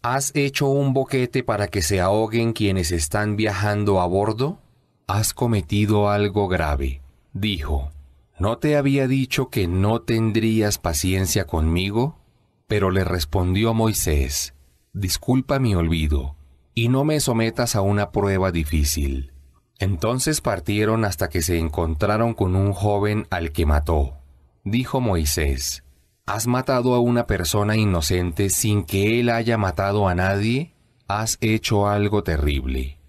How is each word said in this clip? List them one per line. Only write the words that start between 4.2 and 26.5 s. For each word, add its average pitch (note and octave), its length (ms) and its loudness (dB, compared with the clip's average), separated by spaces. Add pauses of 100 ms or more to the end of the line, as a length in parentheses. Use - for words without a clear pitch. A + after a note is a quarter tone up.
Has G#2 260 0
cometido G#2 800 2
algo G#2 360 2
grave". C#2+ 540 -2 (320)
Dijo: D2 580 -4 (480)
"¿No A2 200 -2
te D3+ 180 2
había C#3 320 2
dicho C3+ 400 0
que F#2+ 180 -2
no G2+ 360 0
tendrías A2 760 2
paciencia F#2 720 0
conmigo?". F#2+ 720 0 (480)
Pero G2 240 0
le F#2+ 120 0
respondió F#2 720 0
Moisés: E2 800 0 (400)
"Disculpa C3 680 -2
mi A#2 160 2
olvido, D#2 640 0 (380)
y A#2 160 0
no C#3 160 2
me D#3 140 0
sometas A2+ 540 0
a G#2+ 60 2
una G2+ 300 0
prueba F#2+ 420 0
difícil". C#2+ 800 -2 (460)
Entonces A2+ 640 -2
partieron G#2+ 640 0
hasta G2 240 -4
que F2+ 100 -2
se E2+ 180 0
encontraron F2 760 0
con F#2 220 0
un G2 180 2
joven G#2 560 0
al E2 220 -4
que E2 120 0
mató. D2+ 540 0 (460)
Dijo B2 360 -2
Moisés: D2+ 840 -2 (440)
"¿Has G#2 200 -4
matado B2 480 0